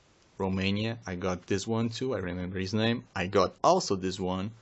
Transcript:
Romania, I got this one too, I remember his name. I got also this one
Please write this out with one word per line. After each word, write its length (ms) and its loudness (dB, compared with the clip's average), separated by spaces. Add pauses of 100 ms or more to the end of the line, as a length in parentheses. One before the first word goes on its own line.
(380)
Romania, 720 0
I 80 -4
got 320 -4
this 180 0
one 240 0
too, 240 -4
I 60 -2
remember 400 -4
his 140 -4
name. 320 2 (100)
I 100 -2
got 380 4
also 320 4
this 240 -2
one 320 -2 (100)